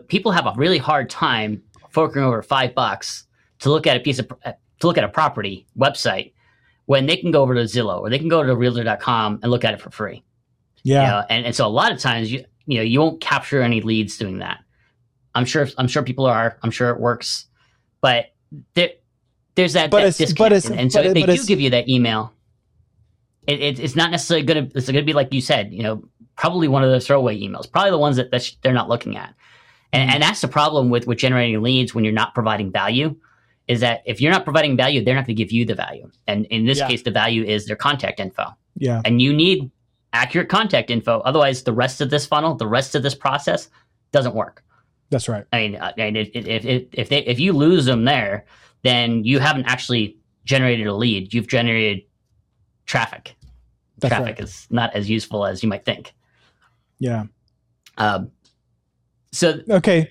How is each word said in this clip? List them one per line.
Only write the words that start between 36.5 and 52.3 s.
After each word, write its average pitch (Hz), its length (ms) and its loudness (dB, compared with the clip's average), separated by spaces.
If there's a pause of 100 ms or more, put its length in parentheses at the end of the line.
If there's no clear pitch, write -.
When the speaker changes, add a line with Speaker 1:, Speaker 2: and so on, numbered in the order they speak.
Speaker 1:
this 139 120 2
Speaker 2:
Yeah. 139 100 0
Speaker 1:
case, 120 140 -2
the 117 80 -4
value 113 340 0
is 104 220 -2
their 104 100 -8
contact 135 440 -2
info. - 340 -8 (220)
Speaker 2:
Yeah. 123 280 -2
Speaker 1:
And 120 180 4
you 143 100 4
need 151 380 0 (420)
accurate 127 360 0
contact 190 420 0
info. 117 300 0
Otherwise, 139 420 2
the 120 100 -2
rest 123 280 -2
of 135 100 -4
this 143 160 0
funnel, 156 300 0
the 110 120 -4
rest 120 260 -2
of 147 80 -2
this 139 120 -2
process - 540 -4 (440)
doesn't 123 220 2
work. - 300 -8 (440)
Speaker 2:
That's 123 200 -4
right. 104 240 -6
Speaker 1:
I 120 60 0
mean, 107 220 -2
I 87 160 -8
mean, 107 200 -2
if, 104 180 -4
if, 110 300 -6
if, 127 280 -2
if 127 160 -4
they, 143 160 2
if 120 160 -2
you 185 120 2
lose 151 340 4
them 117 180 2
there, 110 400 0 (380)
then 117 420 2
you 127 160 2
haven't 143 240 0
actually 120 540 -2 (260)
generated 127 420 0
a 104 80 -2
lead. 101 400 -2
You've 117 140 -2
generated 113 560 0 (800)